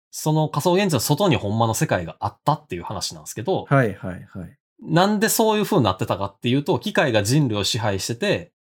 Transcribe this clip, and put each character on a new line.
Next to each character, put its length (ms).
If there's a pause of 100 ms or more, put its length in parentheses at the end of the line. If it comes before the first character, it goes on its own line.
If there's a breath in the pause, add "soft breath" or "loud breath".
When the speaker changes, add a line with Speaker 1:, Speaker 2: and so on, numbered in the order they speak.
(100)
Speaker 1:
そ 220
の 160
仮 140
想 120
現 100
実 80
の 80
外 280
に 80
ほ 140
ん 80
ま 80
の 80
世 120
界 200
が 140
あ 80
っ 160
た 100
っ 120
て 100
い 40
う 20
話 320
な 60
ん 40
で 40
す 60
け 80
ど、 260
Speaker 2:
は 160
い 100
は 180
い 200
は 140
い。 120 (240)
Speaker 1:
な 240
ん 140
で 80
そ 280
う 20
い 40
う 20
風 140
に 60
な 80
っ 60
て 80
た 100
か 100
っ 140
て 80
い 60
う 80
と、 160
機 160
械 180
が 100
人 260
類 100
を 60
支 140
配 220
し 60
て 80
て、 480